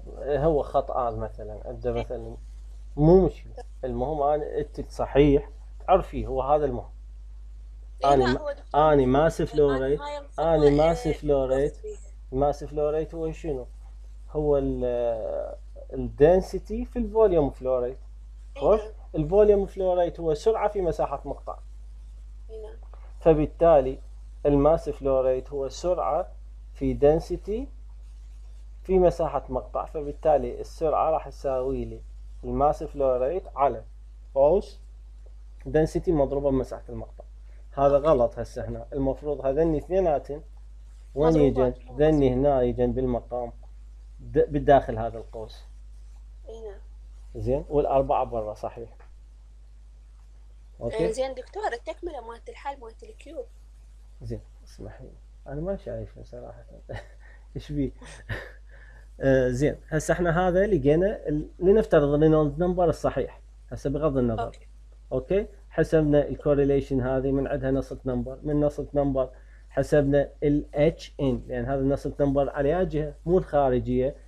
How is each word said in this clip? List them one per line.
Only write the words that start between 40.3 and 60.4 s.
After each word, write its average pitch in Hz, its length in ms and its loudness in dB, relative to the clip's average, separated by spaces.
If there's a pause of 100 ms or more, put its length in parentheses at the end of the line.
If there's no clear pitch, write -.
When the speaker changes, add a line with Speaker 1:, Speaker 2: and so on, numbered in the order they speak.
Speaker 1:
وين 147 360 6
Speaker 2:
مضروبات. 123 280 2
Speaker 1:
يجن؟ - 180 -16
ذني 143 380 4
هنا 135 280 4
يجن 123 300 2
بالمقام 123 600 -4 (680)
د-، 139 320 0
بالداخل 135 460 4
هذا 113 200 -6
القوس. 110 460 -14 (840)
Speaker 2:
إي 226 120 -14
نعم. 202 200 -14 (560)
Speaker 1:
زين، 127 320 -2
والأربعة 139 560 2
برا، 113 300 -6
صحيح. 117 420 -12 (1800)
أوكي. 120 280 -2
Speaker 2:
آه، - 20 -2
زين 262 240 -4
دكتور، 370 280 -12 (100)
التكملة 285 560 -10
مالت 233 200 -16
الحل 277 320 -12
مالت - 220 -18
الكيوب. - 440 -14 (760)
Speaker 1:
زين، 110 180 -10 (240)
اسمح - 380 -18
لي. - 80 -18 (360)
أنا 143 140 -8
ما 190 160 -4
شايفه 113 460 -10
صراحة. 117 420 -18 (240)
<laughs> - 680 -16
إيش 147 160 -10
بيه؟ 143 200 -2
<laughs> - 80 -20 (1200)
آه، 131 280 4
زين، 127 280 0 (120)
هسه 156 240 -2
احنا 175 360 2